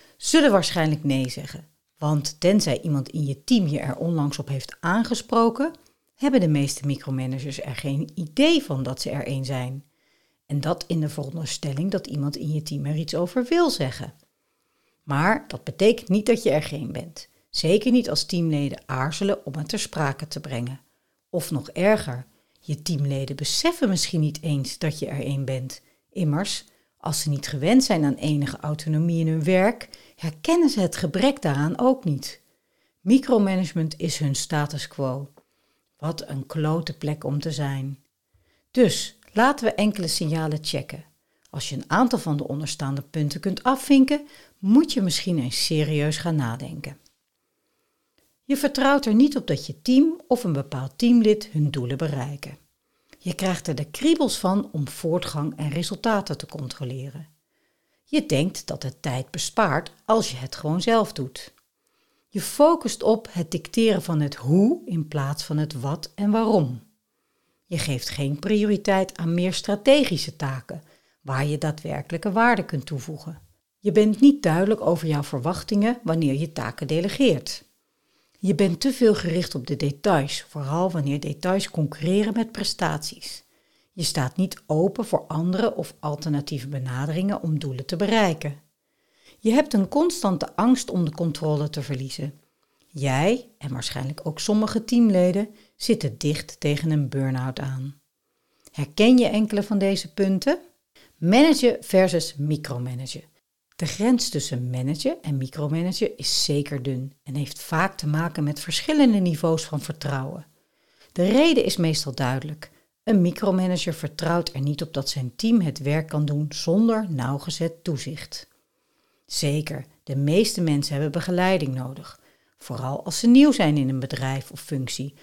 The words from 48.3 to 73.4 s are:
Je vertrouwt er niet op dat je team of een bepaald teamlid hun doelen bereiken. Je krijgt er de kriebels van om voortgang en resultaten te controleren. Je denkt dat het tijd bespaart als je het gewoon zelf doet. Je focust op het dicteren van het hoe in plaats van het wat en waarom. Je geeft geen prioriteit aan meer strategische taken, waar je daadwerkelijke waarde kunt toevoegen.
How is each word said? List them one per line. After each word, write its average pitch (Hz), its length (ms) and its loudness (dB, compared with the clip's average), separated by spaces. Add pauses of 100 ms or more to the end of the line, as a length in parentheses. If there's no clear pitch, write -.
Je 269 120 0
vertrouwt 277 500 2
er 214 80 4
niet 285 220 6
op 240 100 -4
dat 151 200 -2
je - 160 -12
team 294 460 4
of 240 160 0
een 175 80 0
bepaald 135 460 -4
teamlid 220 540 6
hun 147 180 2
doelen 131 280 -4
bereiken. 139 640 -6 (600)
Je 180 100 -4
krijgt 185 340 -4
er 160 60 -2
de 143 160 -8
kriebels 320 480 2
van 190 340 0
om 147 160 -4
voortgang 156 680 -4
en 151 120 -4
resultaten 175 680 -2
te - 80 -14
controleren. 135 840 -10 (760)
Je 302 220 0
denkt 156 400 0
dat - 160 -8
het - 200 -10
tijd 127 280 -6
bespaart 165 640 -2 (120)
als 220 260 2
je 127 60 -10
het 127 200 -12
gewoon 165 260 -4
zelf 226 300 2
doet. - 420 -12 (720)
Je 202 120 -6
focust 320 600 2
op 220 280 2
het 175 200 -4
dicteren 214 520 0
van 160 180 0
het 143 140 -2
hoe 196 500 2
in 160 240 -6
plaats 143 360 -6
van 151 120 -4
het 151 240 -4
wat 147 340 -6
en 208 160 -2
waarom. 208 520 2 (840)
Je 170 140 -6
geeft 135 300 -4
geen 143 300 -4
prioriteit 208 800 0
aan 165 180 -2
meer 175 180 0
strategische 208 840 2
taken, 135 460 -8 (380)
waar 135 260 -2
je 147 120 -2
daadwerkelijke 156 720 -4
waarde 226 320 4
kunt 139 220 -6
toevoegen. 151 540 -10 (380)